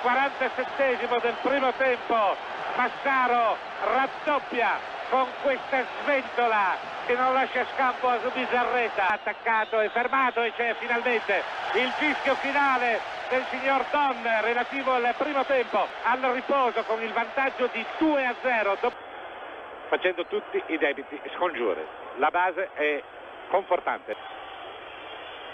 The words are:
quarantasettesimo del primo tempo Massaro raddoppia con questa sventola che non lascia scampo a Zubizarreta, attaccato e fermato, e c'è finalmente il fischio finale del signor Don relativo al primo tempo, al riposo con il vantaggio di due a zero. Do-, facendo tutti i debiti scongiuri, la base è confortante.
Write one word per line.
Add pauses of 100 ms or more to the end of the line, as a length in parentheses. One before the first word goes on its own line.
quarantasettesimo
del
primo
tempo (400)
Massaro (280)
raddoppia (100)
con (160)
questa (180)
sventola (300)
che
non
lascia
scampo
a
Zubizarreta,
attaccato
e
fermato,
e
c'è
finalmente (300)
il
fischio
finale (280)
del
signor
Don (200)
relativo
al
primo
tempo, (200)
al
riposo
con
il
vantaggio
di (140)
due
a
zero.
Do-, (960)
facendo
tutti
i
debiti (140)
scongiuri, (320)
la
base
è (460)
confortante. (1400)